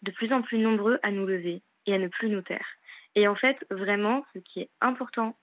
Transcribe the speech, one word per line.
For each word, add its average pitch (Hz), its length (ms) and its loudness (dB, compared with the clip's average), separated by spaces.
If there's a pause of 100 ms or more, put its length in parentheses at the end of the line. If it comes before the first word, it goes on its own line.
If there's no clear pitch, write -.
de 196 80 -4
plus 226 200 -4
en 262 100 2
plus 226 160 -2
nombreux 220 460 4
à 208 80 0
nous 196 140 -2
lever 180 360 -2 (260)
et 202 80 2
à - 20 2
ne 185 100 0
plus 220 220 -4
nous 196 140 -2
taire. - 240 -8 (480)
Et 208 120 6
en 202 80 2
fait, 262 220 2 (140)
vraiment, 202 520 0 (120)
ce 185 40 -10
qui - 220 -12
est 185 80 -10 (120)
important, 233 600 -2